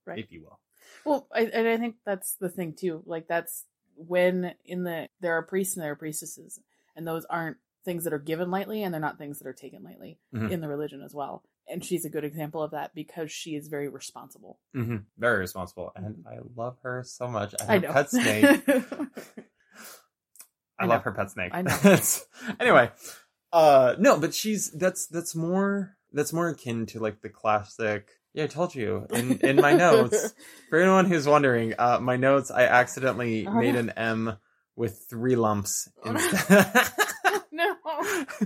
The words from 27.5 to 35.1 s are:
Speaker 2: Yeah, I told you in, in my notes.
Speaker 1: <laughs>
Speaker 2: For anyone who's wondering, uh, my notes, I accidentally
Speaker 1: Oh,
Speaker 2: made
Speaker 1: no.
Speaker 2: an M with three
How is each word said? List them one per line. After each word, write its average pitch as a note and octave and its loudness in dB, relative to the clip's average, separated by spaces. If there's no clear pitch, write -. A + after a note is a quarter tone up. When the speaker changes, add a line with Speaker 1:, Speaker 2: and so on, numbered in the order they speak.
Speaker 2:
Yeah, D3+ -4
I - -4
told F3 -4
you G2+ -6
in, A#2+ 0
in C#3 4
my D3 8
notes. D#3+ 4
Speaker 1:
<laughs> - -20
Speaker 2:
For D#3+ 4
anyone F#3+ 6
who's D#3+ 2
wondering, B2+ 4
uh, A#2+ 2
my B2+ 0
notes, C3+ 4
I B2+ 4
accidentally A#2+ 2
Speaker 1:
Oh, G3+ -4
Speaker 2:
made B2 2
Speaker 1:
no. A#2+ 0
Speaker 2:
an A2+ -4
M A2+ -4
with A2 -6
three B2 0